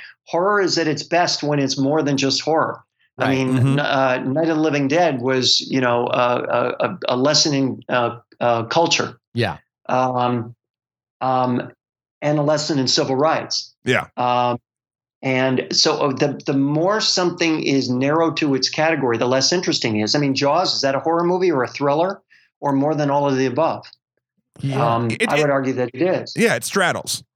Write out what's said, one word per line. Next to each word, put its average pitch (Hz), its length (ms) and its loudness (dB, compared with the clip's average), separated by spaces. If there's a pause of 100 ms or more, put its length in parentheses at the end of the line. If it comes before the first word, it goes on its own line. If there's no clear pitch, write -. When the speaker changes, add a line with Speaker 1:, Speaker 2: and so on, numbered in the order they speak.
(260)
Speaker 1:
horror 196 360 0
is 165 160 0
at 160 100 0
its 147 160 -2
best - 400 0
when 147 160 0
it's 135 180 0
more 143 240 2
than 139 160 0
just 135 240 0
horror. 147 420 0 (360)
I 120 40 -2
Speaker 2:
Right. 131 140 2
Speaker 1:
mean, 131 180 0
Speaker 3:
Mm-hmm. 131 120 4
Speaker 1:
n-, 139 120 2
uh, 135 460 2
Night 151 240 0
of 160 80 2
the 156 60 2
Living 143 240 2
Dead 156 340 2
was, 131 400 2
you - 200 -2
know, 120 260 0
uh, 123 720 0
a, - 80 0
a, 113 120 -10 (100)
a 123 80 0
lesson 147 360 2
in, 135 360 -2
uh, 120 280 -2 (220)
uh, 117 240 0
culture. 120 560 0 (140)
Speaker 2:
Yeah. 104 240 -2 (320)
Speaker 1:
Um, 123 680 -2 (680)
um, 127 500 -2 (500)
and 151 180 0
a 147 40 0
lesson 147 360 0
in 127 80 0
civil 135 280 0
rights. 143 680 -2
Speaker 3:
Yeah. 117 240 0 (100)
Speaker 1:
Um, 123 420 0 (640)
and 131 500 0
so, 151 260 2
uh, 147 160 0
the, 131 340 0
the 151 60 0
more 156 460 2
something 175 640 0
is 135 260 0
narrow 143 440 0
to 147 220 0
its 131 140 0
category, 143 480 0
the 123 100 0
less 131 260 2
interesting 156 460 0
it 107 40 2
is. 107 120 0
I 147 40 2
mean, 139 160 0
Jaws, 147 400 0
is - 60 -4
that 135 140 0
a 135 40 -4
horror 165 240 0
movie 180 280 2
or 131 120 2
a 113 40 -2
thriller 156 540 -2 (380)
or 143 140 -2
more 143 220 2
than 147 160 0
all 143 160 2
of 139 100 0
the 131 80 2
above? 131 400 -2 (760)
Speaker 2:
Yeah. 131 360 0
Speaker 1:
Um, 117 160 0
Speaker 3:
It, - 200 -2
Speaker 1:
I 147 60 2
Speaker 3:
it 151 40 2
Speaker 1:
would 147 100 2
argue 135 220 0
that 123 200 -4
it 131 80 -4
is. 165 340 -2
Speaker 3:
Yeah, 202 200 2
it 117 80 -4
straddles. 160 600 -2 (120)